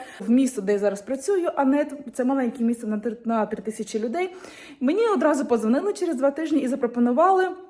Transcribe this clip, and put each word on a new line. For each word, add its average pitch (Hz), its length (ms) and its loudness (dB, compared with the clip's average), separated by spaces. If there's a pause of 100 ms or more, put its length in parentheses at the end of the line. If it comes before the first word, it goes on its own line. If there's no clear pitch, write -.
(200)
в 196 100 -6
місто, 247 320 2
де 196 100 0
я 202 80 2
зараз 196 220 0
працюю, 349 540 -2
Анет, 285 380 2 (200)
це 247 120 -2
маленьке 247 380 0
місто 226 240 -2
на 214 120 -4
три, 226 260 -6
на 226 200 0
три 208 160 -8
тисячі 214 380 -6
людей. 339 360 -4 (440)
Мені 370 280 2
одразу 294 380 2
подзвонили 247 480 2
через 339 220 -2
два 269 160 2
тижні 311 280 0
і 262 80 -2
запропонували 254 800 2 (220)